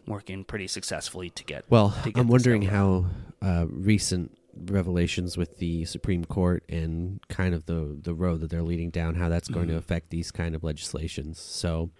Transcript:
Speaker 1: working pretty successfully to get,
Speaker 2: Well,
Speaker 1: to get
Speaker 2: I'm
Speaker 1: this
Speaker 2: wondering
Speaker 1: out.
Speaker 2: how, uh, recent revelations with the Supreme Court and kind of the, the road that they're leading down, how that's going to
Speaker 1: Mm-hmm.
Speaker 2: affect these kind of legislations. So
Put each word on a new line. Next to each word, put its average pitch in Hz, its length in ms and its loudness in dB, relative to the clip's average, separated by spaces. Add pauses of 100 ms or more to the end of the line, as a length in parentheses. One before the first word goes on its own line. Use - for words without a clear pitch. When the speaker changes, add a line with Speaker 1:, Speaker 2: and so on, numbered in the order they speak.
Speaker 1:
working 98 360 -8
pretty 98 240 -8
successfully 90 640 -6
to - 120 -14
get, - 260 -10
Speaker 2:
Well, 107 220 8 (120)
Speaker 1:
to 117 80 -2
get - 80 0
Speaker 2:
I'm 123 80 4
Speaker 1:
this 117 40 6
Speaker 2:
wondering 120 360 6
Speaker 1:
out. 95 60 0
Speaker 2:
how, 95 320 4 (360)
uh, 87 280 2
recent 92 680 0 (300)
revelations 90 720 0
with 87 220 -2
the 85 260 -2
Supreme 87 400 -2
Court 90 420 2
and 82 640 -4
kind 92 260 0
of 82 100 -4
the, 78 360 -2
the 85 120 -4
road 82 280 0
that 80 80 -4
they're 85 140 -2
leading 85 260 0
down, 82 260 -2
how 85 140 0
that's 85 180 0
going 85 200 -2
to 82 60 0
Speaker 1:
Mm-hmm. 80 60 0
Speaker 2:
affect 85 300 -4
these 82 220 -4
kind 82 240 -4
of 80 80 -6
legislations. 78 760 -6
So 82 600 -2